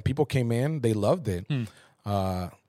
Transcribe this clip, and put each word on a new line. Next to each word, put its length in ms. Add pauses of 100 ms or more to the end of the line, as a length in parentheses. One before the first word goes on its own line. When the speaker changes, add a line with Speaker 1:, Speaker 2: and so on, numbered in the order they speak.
Speaker 1:
People 220
came 260
in. 300
They 140
loved 340
it. 220
Speaker 2:
Hmm. 140 (420)
Speaker 1:
Uh, 420 (200)